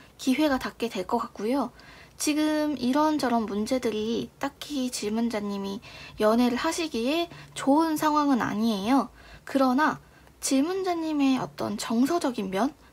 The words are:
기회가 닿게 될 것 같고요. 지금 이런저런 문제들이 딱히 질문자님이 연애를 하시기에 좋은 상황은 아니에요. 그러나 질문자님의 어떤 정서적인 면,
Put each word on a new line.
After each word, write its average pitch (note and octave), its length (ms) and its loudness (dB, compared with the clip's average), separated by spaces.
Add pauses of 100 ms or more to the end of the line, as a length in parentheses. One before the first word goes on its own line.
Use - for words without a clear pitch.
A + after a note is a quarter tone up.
(180)
기회가 C4+ 400 2
닿게 - 320 -6
될 F#3 160 -6
것 - 140 -2
같고요. A#3+ 520 -2 (460)
지금 D4+ 600 0
이런저런 C4 680 2
문제들이 A3 920 -2
딱히 C4+ 500 -6
질문자님이 G#3 920 -4 (380)
연애를 A#3 380 4
하시기에 D#4+ 720 -2 (240)
좋은 D#4 420 2
상황은 G#3 460 2
아니에요. A3 680 0 (340)
그러나 C4+ 560 2 (400)
질문자님의 D#4 1000 0
어떤 G#3+ 400 -6
정서적인 B3 720 0
면, G#3 240 0 (180)